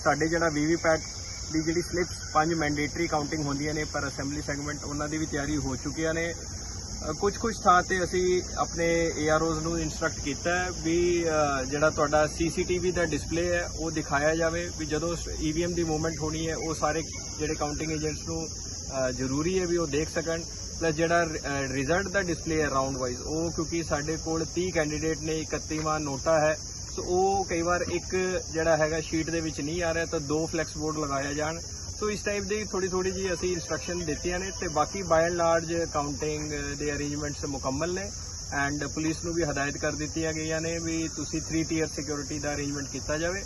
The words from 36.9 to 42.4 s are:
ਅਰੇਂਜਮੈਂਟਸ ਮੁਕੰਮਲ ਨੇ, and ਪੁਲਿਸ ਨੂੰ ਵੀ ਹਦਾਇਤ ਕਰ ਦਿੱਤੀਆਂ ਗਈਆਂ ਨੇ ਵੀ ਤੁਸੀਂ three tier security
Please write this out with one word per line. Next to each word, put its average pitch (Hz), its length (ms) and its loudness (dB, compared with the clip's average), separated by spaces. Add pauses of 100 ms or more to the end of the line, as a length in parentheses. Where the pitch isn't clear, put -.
ਅਰੇਂਜਮੈਂਟਸ 147 520 -4
ਮੁਕੰਮਲ 143 500 -2
ਨੇ, 196 180 -4 (560)
and 143 200 -2
ਪੁਲਿਸ 160 360 -2
ਨੂੰ 170 100 -2
ਵੀ 170 80 2
ਹਦਾਇਤ 143 340 0
ਕਰ 151 160 0
ਦਿੱਤੀਆਂ 151 400 -2
ਗਈਆਂ 160 280 -2
ਨੇ 165 180 -2
ਵੀ 165 380 -2
ਤੁਸੀਂ 156 240 -2
three 160 220 0
tier 160 240 0
security 147 540 -4